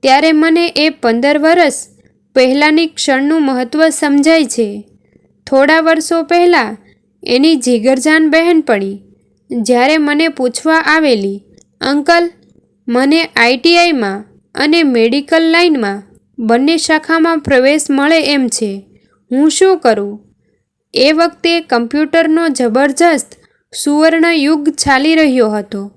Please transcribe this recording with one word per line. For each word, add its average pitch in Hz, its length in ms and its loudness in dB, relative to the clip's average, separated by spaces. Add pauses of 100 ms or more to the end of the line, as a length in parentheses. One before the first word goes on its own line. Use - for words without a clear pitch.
ત્યારે 285 300 2
મને 330 440 0
એ 311 120 2
પંદર 277 500 0
વર્ષ 320 480 0 (480)
પહેલાંની 294 520 2
ક્ષણનું 294 560 -2
મહત્ત્વ 269 460 0
સમજાય 302 560 2
છે. 208 440 -6 (580)
થોડા 277 340 2
વર્ષો 330 420 0
પહેલાં 320 540 0 (500)
એની 285 280 2
જીગરજાન 262 760 0
બહેનપણી 285 720 0 (580)
જ્યારે 247 380 2
મને 294 300 0
પૂછવા 311 460 -4
આવેલી, 277 680 0 (380)
"અંકલ, 330 500 0 (580)
મને 277 360 0
આઈ 240 320 0
ટી 330 220 2
આઈમાં 226 460 -2 (300)
અને 311 280 0
મેડિકલ 277 600 0
લાઇનમાં 311 600 0 (360)
બંને 254 380 0
શાખામાં 320 640 -2
પ્રવેશ 285 520 0
મળે 285 340 0
એમ 269 240 -2
છે, 196 380 -8 (460)
હું 285 180 2
શું 381 280 2
કરું?" 208 560 -4 (600)
એ 277 180 2
વખતે 339 480 -2
કમ્પ્યુટરનો 311 880 0
જબરજસ્ત 269 800 0 (460)
સુવર્ણ 320 520 0
યુગ 302 420 0
ચાલી 285 460 0
રહ્યો 254 360 2
હતો 202 460 -8